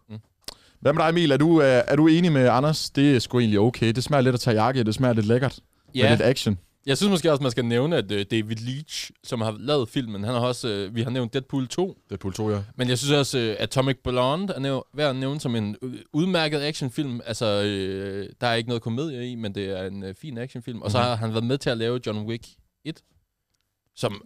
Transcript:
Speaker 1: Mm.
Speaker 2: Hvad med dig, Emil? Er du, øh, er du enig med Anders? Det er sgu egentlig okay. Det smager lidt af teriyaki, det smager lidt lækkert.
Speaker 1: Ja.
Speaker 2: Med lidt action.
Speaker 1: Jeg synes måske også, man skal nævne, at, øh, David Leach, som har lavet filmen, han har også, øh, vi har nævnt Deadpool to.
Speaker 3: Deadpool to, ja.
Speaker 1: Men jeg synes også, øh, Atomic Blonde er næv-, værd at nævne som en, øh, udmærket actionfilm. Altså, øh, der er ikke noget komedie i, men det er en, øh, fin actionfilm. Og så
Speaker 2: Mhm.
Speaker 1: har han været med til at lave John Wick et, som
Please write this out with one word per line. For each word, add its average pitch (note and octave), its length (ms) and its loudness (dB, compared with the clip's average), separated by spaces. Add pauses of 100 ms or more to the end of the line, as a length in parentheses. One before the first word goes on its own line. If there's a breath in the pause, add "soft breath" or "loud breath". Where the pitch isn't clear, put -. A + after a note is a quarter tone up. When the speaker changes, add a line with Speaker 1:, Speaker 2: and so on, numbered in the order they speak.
Speaker 1:
Mm. A2 100 -14 (600 loud breath)
Speaker 2:
Hvad C3+ 120 2
med E3 100 2
dig, D#3+ 60 4
Emil? E3 220 2
Er C3+ 60 4
du, D#3+ 260 6
øh, B2+ 260 6
er C#3+ 80 2
du D3+ 100 6
enig E3 260 6
med B2+ 160 6
Anders? C#3 420 2
Det C#3+ 260 4
er - 20 4
sgu B2 200 0
egentlig G#2+ 220 4
okay. A#2 320 2
Det A#2+ 120 -2
smager D3 180 2
lidt B2+ 120 4
af A#2+ 60 -2
teriyaki, A#2 420 2
det G#2+ 120 2
smager B2 200 2
lidt A2 120 2
lækkert. B2 340 0 (340)
Speaker 1:
Ja. B2 80 2
Speaker 2:
Med C#3 80 6
lidt A#2 120 4
action. A2 360 2 (280)
Speaker 1:
Jeg C3+ 100 2
synes G3+ 140 2
måske E3 200 2
også, C#3 120 2
man C3+ 80 2
skal A#2+ 140 -2
nævne, B2+ 320 0
at, G#2 160 -2
øh, G2+ 180 -2
David A2 260 -2
Leach, B2+ 540 -10 (140)
som A#2+ 160 -6
har A2 200 -2
lavet C3 280 0
filmen, A2 360 -4
han B2 100 -2
har A#2+ 60 0
også, B2 280 -2
øh, G2+ 260 -4
vi A#2 80 -2
har A2 80 -2
nævnt B2 220 -4
Deadpool C3+ 360 -4
to. F3+ 300 -4 (120)
Speaker 3:
Deadpool G2 240 -6
to, G#2+ 160 -2
ja. G#2 80 0 (180)
Speaker 1:
Men B2 120 -2
jeg B2 100 0
synes C#3 140 0
også, C#3+ 260 2
øh, A2 200 -2
Atomic C3 460 -2
Blonde C3+ 480 -2
er B2+ 80 -8
næv-, C3+ 340 -4
værd C#3+ 160 0
at B2+ 60 -4
nævne C3+ 240 -4
som B2 160 -2
en, G#2+ 260 -4
øh, B2+ 120 -10 (180)
udmærket D#3+ 480 0
actionfilm. C#3+ 680 -4
Altså, G#2 360 0
øh, G2 680 -4 (120)
der B2 60 -2
er A#2 80 2
ikke A#2 140 -2
noget A#2+ 140 -4
komedie B2 480 -6
i, B2 40 -10
men A2 200 -8
det G2+ 100 -4 (160)
er F#2+ 60 -6
en, G2 160 -10
øh, F#2+ 120 -10
fin C3 240 -14
actionfilm. A#2+ 440 -12
Og G2+ 80 -4
så A#2 80 2
Speaker 2:
Mhm. A#2+ 80 2
Speaker 1:
har B2 100 -2
han A2 160 -4
været A2+ 120 -2
med C3 140 0
til C#3 120 -4
at A#2 80 -2
lave A#2+ 280 -2
John G#2+ 120 -4
Wick A2+ 280 -8 (380)
et, D#3 160 -12 (960)
som G2+ 300 -6